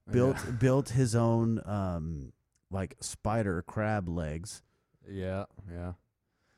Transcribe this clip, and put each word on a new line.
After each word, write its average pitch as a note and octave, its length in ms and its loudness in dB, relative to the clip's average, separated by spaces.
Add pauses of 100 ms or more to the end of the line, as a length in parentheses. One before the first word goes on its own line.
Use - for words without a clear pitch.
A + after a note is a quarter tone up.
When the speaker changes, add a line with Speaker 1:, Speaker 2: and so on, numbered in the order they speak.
Speaker 1:
Yeah. - 60 -8
Speaker 2:
built, B2+ 240 4
<laughs> A#2+ 220 -4
built C3 300 4
his A#2 260 2
own, A2+ 520 4
um, E2+ 640 -4 (360)
like, F#2+ 320 -4
spider G#2 600 0
crab G#2+ 480 -2
legs. E2 520 -4 (460)
Speaker 1:
Yeah, F#2+ 380 -4 (260)
yeah. F2 220 -6 (640)